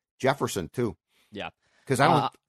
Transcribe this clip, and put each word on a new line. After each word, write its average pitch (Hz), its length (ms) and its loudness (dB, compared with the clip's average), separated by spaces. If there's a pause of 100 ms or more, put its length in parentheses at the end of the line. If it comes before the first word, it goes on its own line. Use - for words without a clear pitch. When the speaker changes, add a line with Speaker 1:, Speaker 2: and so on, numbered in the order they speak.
(180)
Speaker 1:
Jefferson, 127 500 -2
too. 113 280 -4 (340)
Speaker 2:
Yeah. 90 200 -10 (360)
Speaker 1:
'Cause 127 140 0
I 143 80 6
don't, 170 160 4
Speaker 2:
Uh, 104 40 -2 (200)